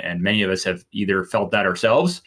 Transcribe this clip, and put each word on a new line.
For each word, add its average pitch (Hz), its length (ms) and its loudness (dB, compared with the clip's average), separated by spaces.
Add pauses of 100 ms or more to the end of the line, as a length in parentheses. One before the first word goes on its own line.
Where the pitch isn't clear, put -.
and 87 160 -6
many 104 220 2
of 95 80 0
us 92 140 0
have 90 280 -4
either 95 320 0
felt 101 280 -2
that 104 120 2
ourselves, 120 640 2